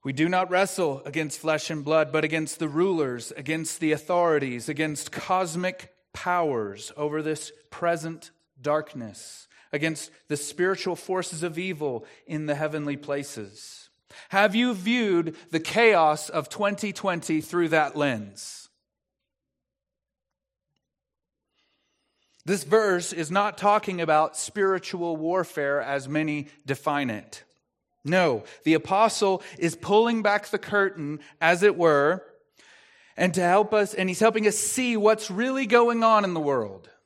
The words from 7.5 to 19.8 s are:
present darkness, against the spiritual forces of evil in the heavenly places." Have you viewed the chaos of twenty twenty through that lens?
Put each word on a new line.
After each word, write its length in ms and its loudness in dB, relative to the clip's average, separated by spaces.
present 640 -4
darkness, 880 -6
against 400 -4
the 100 -2
spiritual 580 -2
forces 460 -6
of 160 -6
evil 480 -6
in 180 -6
the 100 -2
heavenly 420 -4
places." 920 -10
Have 240 4
you 220 2
viewed 600 0
the 100 0
chaos 680 4
of 200 -4
twenty 440 -2
twenty 480 -2
through 280 0
that 260 2
lens? 760 -4